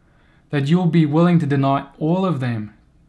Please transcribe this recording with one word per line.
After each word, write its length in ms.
that 180
you'll 200
be 180
willing 340
to 60
deny 420
all 280
of 160
them 320